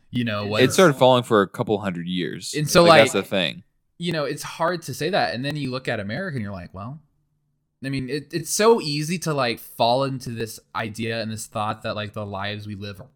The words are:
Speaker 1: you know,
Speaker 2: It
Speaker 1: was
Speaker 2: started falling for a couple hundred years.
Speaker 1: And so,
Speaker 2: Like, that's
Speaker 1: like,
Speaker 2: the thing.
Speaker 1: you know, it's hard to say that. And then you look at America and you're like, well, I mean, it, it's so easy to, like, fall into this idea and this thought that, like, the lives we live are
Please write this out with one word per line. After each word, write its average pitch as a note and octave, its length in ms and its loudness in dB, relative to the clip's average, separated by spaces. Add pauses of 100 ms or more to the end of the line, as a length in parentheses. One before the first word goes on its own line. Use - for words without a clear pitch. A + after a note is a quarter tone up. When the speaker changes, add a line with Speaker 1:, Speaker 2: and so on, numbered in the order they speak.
(100)
Speaker 1:
you A#2+ 140 0
know, G#2 200 -2
Speaker 2:
It G2+ 40 -4
Speaker 1:
was A#2 260 4
Speaker 2:
started F3 200 6
falling B2+ 300 6
for G#2+ 180 4
a F#2 60 2
couple G#2+ 300 -2
hundred F2 280 -4
years. F2 480 -4
Speaker 1:
And D3 160 -2
so, F3 140 6
Speaker 2:
Like, D#3+ 180 10
that's A#2+ 120 2
Speaker 1:
like, F#2+ 100 2
Speaker 2:
the - 40 -18
thing. E2+ 360 -2 (340)
Speaker 1:
you F3 140 -4
know, D#3 120 -2
it's C#3+ 200 -6
hard E3+ 380 -4
to C3+ 120 -10
say D#3 160 -4
that. A#2+ 240 0
And B2 100 -6
then D3 120 -4
you C3+ 160 -4
look B2+ 160 -6
at A#2 100 -2
America C#3 380 -6
and A2+ 60 -6
you're G2+ 100 -8
like, F2 200 -14
well, A#2+ 280 -14 (840)
I C3+ 60 -6
mean, C3+ 180 -4
it, C#3+ 240 -6
it's D#3+ 180 -6
so A3+ 300 4
easy D3+ 380 -4
to, D#3 160 -2
like, A#2+ 240 0
fall B2 460 2
into C3 260 -6
this A2+ 280 -8 (160)
idea A2+ 460 -6
and A2 120 -6
this - 140 -10
thought G#2+ 360 -6
that, G#2+ 140 -6
like, G#2 160 -6
the G#2+ 120 -8
lives G2+ 420 -8
we G#2 100 -10
live G2+ 240 -12
are - 160 -20